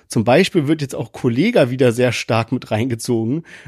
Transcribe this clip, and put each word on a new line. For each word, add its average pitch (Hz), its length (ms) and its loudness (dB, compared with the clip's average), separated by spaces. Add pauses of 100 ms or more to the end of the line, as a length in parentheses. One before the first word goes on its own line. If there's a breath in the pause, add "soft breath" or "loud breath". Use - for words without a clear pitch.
Zum 113 160 -2
Beispiel 151 440 2
wird 156 140 0
jetzt 131 120 -8
auch - 180 -8
Kollega 143 580 0
wieder 127 220 2
sehr 123 200 2
stark 117 400 -2
mit - 180 -4
reingezogen. 117 760 -2 (240 loud breath)